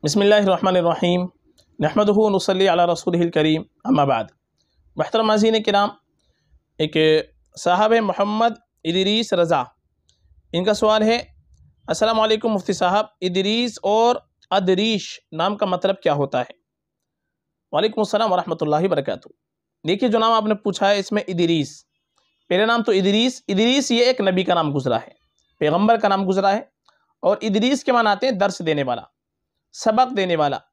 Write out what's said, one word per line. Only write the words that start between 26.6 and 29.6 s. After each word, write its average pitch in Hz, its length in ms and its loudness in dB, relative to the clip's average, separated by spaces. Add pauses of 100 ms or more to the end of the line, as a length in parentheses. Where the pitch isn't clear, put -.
और 196 200 2
इदरीस 226 400 0
के 262 100 -2
माना 226 180 2
आते 202 160 0
हैं 233 120 -2
दर्स 196 240 -2
देने 151 200 -2
वाला, 123 200 -4 (720)